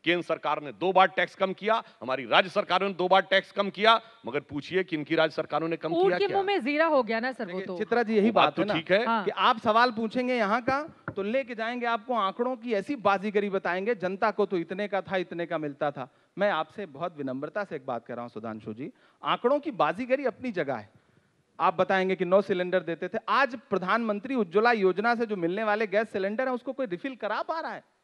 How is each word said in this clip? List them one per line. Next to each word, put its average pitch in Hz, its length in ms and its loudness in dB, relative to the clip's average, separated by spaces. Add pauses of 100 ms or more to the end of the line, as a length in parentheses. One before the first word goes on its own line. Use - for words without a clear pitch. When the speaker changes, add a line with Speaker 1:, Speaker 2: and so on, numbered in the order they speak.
Speaker 1:
केंद्र 170 200 0
सरकार 151 380 -2
ने 143 100 -10
दो 170 200 -2
बार 185 160 6
टैक्स 180 280 -2
कम 190 180 -2
किया, 214 300 -2 (180)
हमारी 131 240 -4
राज्य 170 240 4
सरकारों 185 380 0
ने 202 60 -2
दो 180 140 0
बार 190 140 6
टैक्स 190 300 0
कम 202 180 0
किया, 214 320 4 (240)
मगर 127 140 -4
पूछिए 156 440 -4
कि 170 120 -4
इनकी 151 200 -2
राज्य 160 200 2
सरकारों 156 320 -2
ने 165 100 -4
कम - 160 -4
Speaker 2:
ऊँट 359 140 4
Speaker 1:
किया 370 120 2
Speaker 2:
के 392 80 2
Speaker 1:
क्या? 392 100 0
Speaker 2:
मुंह 381 100 0
में 392 140 0
जीरा 294 240 2
हो 285 180 2
गया 226 160 -2
ना 254 120 -4
सर, 247 140 -8
वो 175 60 -10
Speaker 3:
देखिए, 185 140 -6
Speaker 2:
तो। 180 120 -8
Speaker 3:
चित्रा 226 260 0
जी, 220 120 0
यही 208 120 6
Speaker 1:
वो 226 60 4
बात 175 120 8
Speaker 3:
बात - 100 0
Speaker 1:
तो 175 60 -2
Speaker 3:
है 196 60 0
ना 208 60 -2
Speaker 1:
ठीक 160 180 -2
है। 214 140 4
Speaker 2:
हाँ। 226 200 0
Speaker 3:
कि 214 60 0
आप 220 280 2
सवाल 233 320 4
पूछेंगे 233 440 -2
यहाँ 220 260 2
का, 269 260 -2 (280)
तो 196 80 -4
लेके 240 320 -2
जाएंगे 233 300 -4
आपको 233 280 -2
आंकड़ों 240 420 0
की 233 180 -4
ऐसी 202 220 -2
बाजीगरी 202 540 0
बताएंगे, 190 460 -2
जनता 190 360 -2
को 208 140 2
तो 190 120 -4
इतने 185 300 -4
का 196 140 -2
था, 196 160 -4
इतने 175 280 -4
का 165 120 -4
मिलता 147 340 -4
था। 131 180 -10 (280)
मैं 202 140 2
आपसे 165 340 -4
बहुत 156 320 -8
विनम्रता 143 460 -6
से 180 120 -8
एक 135 100 -10
बात 120 200 -6
कर 120 80 -10
रहा 120 80 -8
हूँ 120 80 -12
सुधांशु 110 440 -10
जी, 139 180 -10 (320)
आंकड़ों 240 360 2
की 294 120 -6
बाजीगरी 226 540 0
अपनी 247 260 -4
जगह 143 240 -4
है। 107 140 -12 (720)
आप 175 140 4
बताएंगे 185 420 2
कि 180 100 -2
नौ 190 160 6
सिलेंडर 180 380 0
देते 165 280 -4
थे, 214 100 -6 (120)
आज 247 280 2 (120)
प्रधानमंत्री 208 680 0
उज्ज्वला 214 360 2
योजना 214 440 2
से 233 100 -2
जो 208 100 -4
मिलने 180 280 -2
वाले 214 240 0
गैस 214 240 0
सिलेंडर 214 360 -2
हैं, 254 60 -2
उसको 254 200 -6
कोई 262 120 -4
रिफिल 233 300 -8
करा 220 260 -4
पा 330 180 -4
रहा 277 120 -8
है? 175 120 -12 (200)